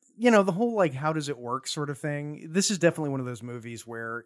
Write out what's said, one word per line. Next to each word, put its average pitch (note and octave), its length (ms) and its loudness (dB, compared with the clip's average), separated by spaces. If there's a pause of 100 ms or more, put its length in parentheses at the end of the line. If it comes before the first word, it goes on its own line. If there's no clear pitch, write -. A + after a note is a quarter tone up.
(180)
you A#3+ 120 6
know, G#3 120 10
the F#3+ 100 2
whole, A3+ 220 0
like, E3+ 200 2
how D3+ 180 -2
does D3+ 160 -4
it C3+ 80 -4
work B2 300 -6
sort D3 240 -4
of C#3 80 -8
thing. D3 520 -6
This F#3+ 200 2
is F#3+ 80 0
definitely D#3+ 320 2
one C3+ 100 -2
of B2 60 -4
those A#2+ 160 -8
movies A#2+ 440 -10
where, A#2 400 -8